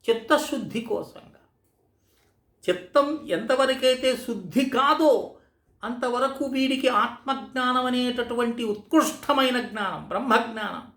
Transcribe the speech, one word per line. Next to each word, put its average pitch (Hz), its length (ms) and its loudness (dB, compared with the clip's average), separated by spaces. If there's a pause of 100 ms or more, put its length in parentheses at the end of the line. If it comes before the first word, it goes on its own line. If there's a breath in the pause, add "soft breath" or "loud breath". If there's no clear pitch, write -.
(100)
చిత్తశుద్ధి 233 680 0
కోసంగా. - 600 -8 (1300)
చిత్తం 285 640 0
ఎంతవరకైతే 254 880 2
శుద్ధి 214 480 -2
కాదో 277 720 2 (480 soft breath)
అంతవరకు 247 600 -2
వీడికి 262 440 0
ఆత్మజ్ఞానం 254 960 -2
అనేటటువంటి 240 800 -2
ఉత్కృష్టమైన 247 960 2
జ్ఞానం, 196 480 -6
బ్రహ్మజ్ఞానం 220 880 -2